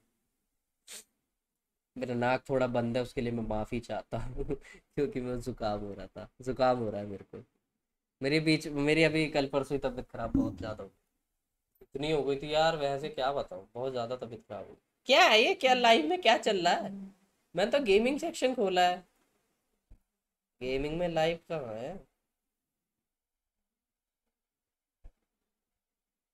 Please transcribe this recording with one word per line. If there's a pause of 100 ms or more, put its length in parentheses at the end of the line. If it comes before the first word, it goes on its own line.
(2000)
मेरा
नाक
थोड़ा
बंद
है,
उसके
लिए
मैं
माफ़ी
चाहता
हूँ
<laughs>
क्योंकि
मैं
जुकाम
हो
रहा
था, (140)
जुकाम
हो
रहा
है
मेरे
को। (760)
मेरी
बीच,
मेरी
अभी
कल
परसों
ही
तबीयत
ख़राब
बहुत
ज़्यादा
हो
गई, (840)
इतनी
हो
गई
थी
यार,
वैसे
क्या
बताऊँ,
बहुत
ज़्यादा
तबीयत
ख़राब
हो
गई। (260)
क्या
है
ये,
क्या
live
में
क्या
चल
रहा
है? (640)
मैंने
तो
gaming
section
खोला
है, (1600)
गेमिंग
में
लाइव (100)
कहाँ
है? (4000)